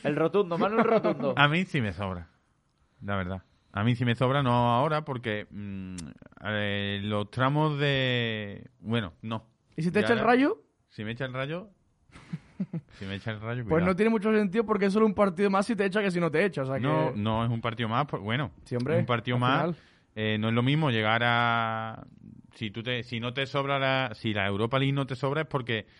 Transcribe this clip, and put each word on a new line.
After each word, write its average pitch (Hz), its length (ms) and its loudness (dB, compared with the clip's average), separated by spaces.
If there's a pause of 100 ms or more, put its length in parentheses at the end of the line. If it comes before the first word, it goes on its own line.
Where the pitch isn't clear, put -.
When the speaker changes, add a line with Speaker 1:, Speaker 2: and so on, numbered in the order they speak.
Speaker 1:
El 151 120 0
rotundo, 170 420 2
Manu, 202 200 2
el 233 60 4
rotundo. 160 500 2
Speaker 2:
<laughs> - 20 -6
A 143 120 8
mí 170 160 2
sí 160 160 -2
me 104 120 -2
sobra, 90 360 -6 (760)
la 101 140 -4
verdad. 95 260 -4 (300)
A 101 120 -2
mí 120 120 2
sí 123 80 -2
me 120 100 2
sobra, 131 280 2
no 123 100 2
ahora, 120 520 2
porque, 120 460 -6
mm, 95 460 -10 (480)
eh, 101 580 -2
los 104 280 -2
tramos 147 480 2
de, 123 920 -2 (100)
bueno, 101 420 -2
no. 113 240 -6 (300)
Speaker 3:
¿Y 160 60 -2
si 175 80 0
te 208 100 2
Speaker 2:
Ya 214 60 2
Speaker 3:
echa 233 60 4
el 226 60 4
Speaker 2:
era 220 100 2
Speaker 3:
Rayo? 269 340 4 (280)
Speaker 2:
Si 156 140 -10
me 107 80 -6
echa 120 120 -6
el 127 80 -8
Rayo, 151 380 -6 (420)
Speaker 3:
<laughs> - 840 -10
Speaker 2:
si 98 80 -10
me 98 80 -6
echa 101 160 -6
el 107 100 -8
Rayo, 120 220 -6
Speaker 3:
Pues 110 80 -8
Speaker 2:
cuidado. 170 160 4
Speaker 3:
no 185 100 2
tiene 214 140 4
mucho 220 200 0
sentido 214 360 2
porque 202 200 2
es 196 60 2
solo 220 140 6
un 208 80 2
partido 202 340 2
más 196 160 2
si 233 100 0
te 196 120 2
echa 202 160 0
que 202 80 0
si 175 100 0
no 170 100 2
te 156 140 2
echa, 160 180 -2
o 131 40 -2
sea 135 100 -2
que 104 60 -2
Speaker 2:
No, 156 340 2
no 110 280 0
es 120 60 2
un 117 120 -2
partido 117 260 -2
más, 123 180 0
pues, - 160 -6
bueno, 110 280 -2 (140)
Speaker 3:
Sí, 127 120 -6
hombre, 127 200 0
Speaker 2:
es 175 40 4
un 170 60 0
partido 123 300 0
Speaker 3:
al 120 40 0
Speaker 2:
más. 127 220 4
Speaker 3:
final. 165 140 -2 (380)
Speaker 2:
Eh, 107 240 0
no 110 100 0
es 113 60 2
lo 120 80 4
mismo 147 280 2
llegar 113 340 2
a, 117 800 0 (480)
si 107 180 -8
tú 113 120 -8
te, 120 200 -4
si 117 180 -8
no 120 120 -4
te 135 140 -2
sobra 139 320 -2
la, 131 360 0
si 110 200 -2
la 98 120 0
Europa 110 320 0
League 135 140 2
no 139 140 0
te 131 100 -8
sobra 143 240 -2
es 156 60 -4
porque 120 400 -4 (140)